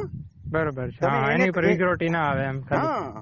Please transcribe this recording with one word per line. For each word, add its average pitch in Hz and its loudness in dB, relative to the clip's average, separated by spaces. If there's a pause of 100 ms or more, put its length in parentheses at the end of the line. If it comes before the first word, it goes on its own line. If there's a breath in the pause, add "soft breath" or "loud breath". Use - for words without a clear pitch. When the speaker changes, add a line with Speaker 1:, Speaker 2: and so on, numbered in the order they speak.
(500)
Speaker 1:
બરોબર 143 -2
છે. 117 -18
Speaker 2:
તમે 139 2
Speaker 1:
હા, 135 2
Speaker 2:
એને - 4
Speaker 1:
એની 175 4
પર 175 0
Speaker 2:
એ 175 6
Speaker 1:
સિક્યોરિટી 175 2
ના 165 0
આવે 135 0
એમ 135 -4
ખાલી. 143 0
Speaker 2:
હા, 294 0 (220)